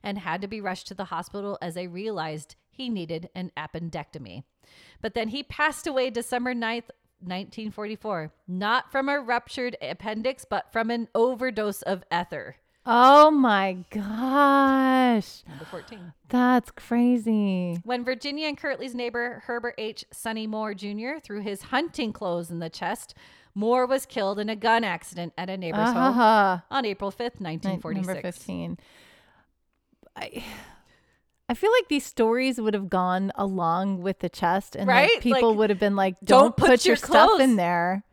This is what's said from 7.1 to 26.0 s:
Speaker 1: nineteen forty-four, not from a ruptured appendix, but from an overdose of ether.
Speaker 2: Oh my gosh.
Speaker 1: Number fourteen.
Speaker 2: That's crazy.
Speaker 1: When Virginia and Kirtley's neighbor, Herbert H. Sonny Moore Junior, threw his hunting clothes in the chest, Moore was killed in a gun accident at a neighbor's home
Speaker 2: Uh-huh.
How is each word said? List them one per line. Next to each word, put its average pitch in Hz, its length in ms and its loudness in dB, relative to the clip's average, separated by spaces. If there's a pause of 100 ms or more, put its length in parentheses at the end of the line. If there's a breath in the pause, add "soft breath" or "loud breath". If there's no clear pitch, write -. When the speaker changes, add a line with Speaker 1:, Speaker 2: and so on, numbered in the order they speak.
Speaker 1:
nineteen 190 480 -10
forty-four, 208 640 -8 (140)
not 208 440 -2
from 269 160 -2
a 285 120 0
ruptured 240 640 -4
appendix, 220 680 -6
but - 220 -4
from 226 180 -2
an 233 240 -4
overdose 226 680 0
of 185 280 -4
ether. 165 440 -6 (320)
Speaker 2:
Oh 269 440 10
my 202 460 2 (120)
gosh. 262 1600 2
Speaker 1:
Number 151 180 -16
fourteen. 180 480 -16 (160)
Speaker 2:
That's 247 420 2
crazy. 214 1120 0
Speaker 1:
When 247 200 -4
Virginia 285 440 -6
and 285 100 -6
Kirtley's 262 380 -6
neighbor, 240 500 -6
Herbert 240 320 -6
H. 220 340 -10
Sonny 220 360 -8
Moore 214 260 -6
Junior, 208 460 -8
threw 208 220 -12
his 202 220 -8
hunting 269 500 -4
clothes 170 380 -6
in 170 80 -8
the 165 100 -8
chest, - 460 -10 (400 soft breath)
Moore 240 320 0
was 262 180 -2
killed 202 340 -4
in 208 100 -6
a 220 60 -6
gun 226 280 2
accident 175 540 -8
at 180 120 -8
a 190 80 -8
neighbor's 190 320 -2
home 247 80 0
Speaker 2:
Uh-huh. 220 640 4 (100)